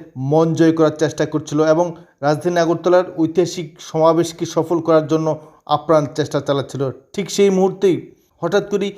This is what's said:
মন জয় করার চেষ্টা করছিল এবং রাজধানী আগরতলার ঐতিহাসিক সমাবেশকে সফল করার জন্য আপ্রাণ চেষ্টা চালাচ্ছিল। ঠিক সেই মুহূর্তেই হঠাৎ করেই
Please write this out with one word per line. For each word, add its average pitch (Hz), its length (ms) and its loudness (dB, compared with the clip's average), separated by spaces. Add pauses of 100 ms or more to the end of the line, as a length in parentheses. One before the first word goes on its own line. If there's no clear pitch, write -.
(160)
মন 156 380 2
জয় 160 180 4
করার 156 260 2
চেষ্টা 156 280 -2
করছিল 151 380 -2
এবং 165 300 2 (260)
রাজধানী 151 360 -2
আগরতলার 170 480 2 (140)
ঐতিহাসিক 165 600 -2
সমাবেশকে 165 680 0
সফল 165 340 -2
করার 160 260 2
জন্য 156 320 -2 (280)
আপ্রাণ 151 480 0
চেষ্টা 143 260 -2
চালাচ্ছিল। 135 500 -4 (220)
ঠিক 196 180 -6
সেই 202 200 4
মুহূর্তেই 185 600 0 (320)
হঠাৎ 175 280 -2
করেই 202 280 -2